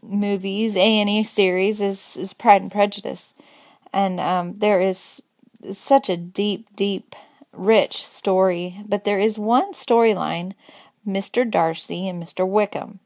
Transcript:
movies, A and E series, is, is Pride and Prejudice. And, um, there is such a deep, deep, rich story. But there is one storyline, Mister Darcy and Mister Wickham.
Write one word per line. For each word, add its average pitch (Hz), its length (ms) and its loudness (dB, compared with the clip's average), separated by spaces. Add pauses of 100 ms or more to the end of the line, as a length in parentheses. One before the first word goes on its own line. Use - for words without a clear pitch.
movies, 202 680 -2
A 214 220 4
and 208 100 0
E 214 140 2
series, 196 580 2
is, 196 340 0
is 196 160 -8
Pride 202 300 6
and 190 100 -10
Prejudice. - 640 -2 (580)
And, 190 280 -2
um, 175 400 -2
there 208 200 4
is - 440 0 (480)
such 269 380 2
a 180 80 0
deep, 185 580 -4
deep, 196 400 -4 (360)
rich 190 540 2
story. 185 840 0
But 202 160 -2
there 208 140 0
is 214 220 0
one 247 340 0
storyline, 185 800 0 (500)
Mister 196 400 -2
Darcy 175 640 -2
and 180 120 -8
Mister 170 260 -4
Wickham. 190 600 -2